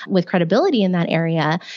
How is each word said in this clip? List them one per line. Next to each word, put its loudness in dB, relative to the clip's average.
with 0
credibility 2
in 0
that 0
area. 0